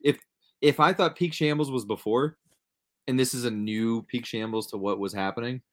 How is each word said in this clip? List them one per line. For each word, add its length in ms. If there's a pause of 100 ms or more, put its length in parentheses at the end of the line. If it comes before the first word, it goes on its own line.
if, 160 (420)
if 200
I 120
thought 240
peak 160
shambles 380
was 140
before, 520 (720)
and 120
this 140
is 120
a 60
new 520
peak 240
shambles 420
to 80
what 220
was 160
happening, 480 (100)